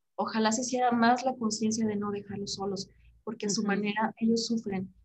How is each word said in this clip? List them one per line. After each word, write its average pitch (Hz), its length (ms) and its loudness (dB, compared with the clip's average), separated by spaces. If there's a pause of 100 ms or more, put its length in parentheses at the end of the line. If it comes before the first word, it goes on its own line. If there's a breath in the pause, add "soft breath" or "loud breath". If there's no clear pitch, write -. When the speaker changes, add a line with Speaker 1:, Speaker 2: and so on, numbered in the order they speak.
(140)
Speaker 1:
ojalá 220 360 2
se 240 100 0
hiciera 247 300 0
más 240 340 4
la 254 100 0
conciencia 220 520 0
de 208 80 0
no 202 160 -2
dejarlos 202 440 -6
solos, 196 340 -4 (340 soft breath)
porque 220 240 -4
a - 20 0
su 220 120 0
Speaker 2:
Ujú. 202 80 0
Speaker 1:
manera 208 480 0
ellos 226 280 2
sufren. 196 480 -4 (120)